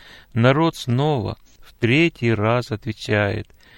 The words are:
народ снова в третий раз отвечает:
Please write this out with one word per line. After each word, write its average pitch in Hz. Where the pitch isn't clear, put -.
народ 143
снова 123
в -
третий 120
раз 110
отвечает: 104